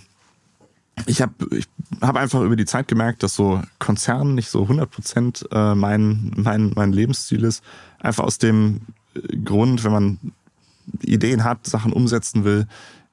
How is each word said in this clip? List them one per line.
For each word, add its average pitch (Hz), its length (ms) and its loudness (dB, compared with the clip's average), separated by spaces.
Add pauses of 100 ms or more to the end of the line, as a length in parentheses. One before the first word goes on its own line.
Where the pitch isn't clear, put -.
(1080)
ich 120 140 2
hab, 117 100 -2 (200)
ich - 160 -4 (340)
hab 127 140 0
einfach 127 260 0
über 117 140 2
die 107 100 2
Zeit 131 220 -4
gemerkt, 113 360 0
dass 95 120 0
so 95 260 2 (180)
Konzern 131 560 0
nicht 120 140 -2
so - 180 0
hundert 139 240 0
Prozent, - 600 -4
äh, 107 220 2
mein, 104 600 2
mein, 107 400 2
mein 101 160 2
Lebensstil 110 520 0
ist. 113 200 -2 (360)
Einfach - 260 -2
aus - 120 -2
dem, 107 440 2 (340)
äh, - 220 -8
Grund, 113 460 2
wenn 107 80 2
man 101 280 2 (840)
Ideen 110 420 2
hat, 120 220 -2
Sachen 110 280 0
umsetzen 117 500 0
will, 104 240 2 (460)